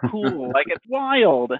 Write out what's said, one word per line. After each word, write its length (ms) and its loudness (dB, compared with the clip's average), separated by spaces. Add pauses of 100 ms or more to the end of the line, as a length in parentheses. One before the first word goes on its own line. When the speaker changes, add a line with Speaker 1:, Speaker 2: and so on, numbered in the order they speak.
Speaker 1:
cool." 420 -4
Speaker 2:
<laughs> 20 -8
Speaker 1:
Like, 160 0
it's 180 -6
wild. 720 2